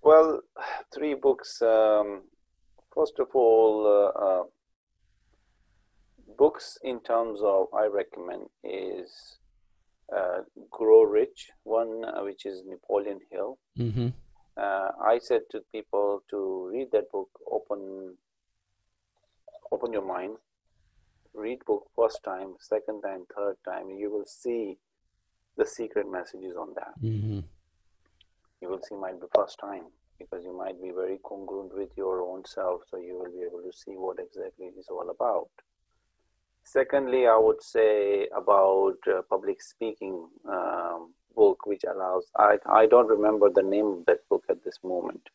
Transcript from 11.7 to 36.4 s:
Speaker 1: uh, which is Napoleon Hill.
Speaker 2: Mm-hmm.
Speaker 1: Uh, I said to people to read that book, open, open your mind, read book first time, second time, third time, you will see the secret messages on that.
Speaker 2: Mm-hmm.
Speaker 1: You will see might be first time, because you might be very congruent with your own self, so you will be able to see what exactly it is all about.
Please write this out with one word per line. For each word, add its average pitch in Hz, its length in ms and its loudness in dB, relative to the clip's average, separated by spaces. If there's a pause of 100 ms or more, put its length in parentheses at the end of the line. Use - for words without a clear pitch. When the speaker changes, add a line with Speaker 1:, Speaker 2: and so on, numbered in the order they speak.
Speaker 1:
uh, - 180 -8
which 98 240 -12
is 92 200 -10
Napoleon 101 540 -4 (100)
Hill. 104 280 -8 (200)
Speaker 2:
Mm-hmm. 120 300 -4 (480)
Speaker 1:
Uh, 98 320 -2 (160)
I 113 160 4
said 117 300 0
to 110 120 -12 (100)
people 101 580 -2
to 95 420 -6
read 127 200 -8
that 104 180 -2
book, 98 180 -8 (220)
open, 95 680 -8 (1600)
open 117 200 -6
your 98 140 -6
mind, 92 300 -8 (960)
read 113 340 -10
book 104 200 -4 (100)
first 113 280 0
time, 95 360 -10
second 107 420 -6
time, 92 220 -10 (120)
third 101 280 -6
time, 92 260 -10
you 101 200 -8
will 104 160 -6
see 113 520 -8 (800)
the 107 100 2
secret 107 440 -6
messages 92 460 -12
on 92 180 -12
that. - 180 -12 (100)
Speaker 2:
Mm-hmm. 107 380 -4 (1200)
Speaker 1:
You 90 80 -14
will 92 200 -8
see 107 60 -14
might 92 260 -10
be 92 140 -16
first 101 240 -8
time, 101 260 -14 (340)
because 87 260 -16
you 90 120 -16
might 92 240 -12
be 92 140 -14
very 92 300 -8
congruent 98 520 -14
with 98 200 -10
your 92 260 -6
own 92 220 -12
self, 90 440 -6
so 95 100 -14
you 90 200 -14
will 90 140 -12
be 90 120 -10
able 87 240 -12
to 92 80 -18
see - 160 -18
what 92 280 -8
exactly 92 460 -14
it 90 120 -18
is 92 100 -20
all 90 220 -10
about. 107 380 -4 (1120)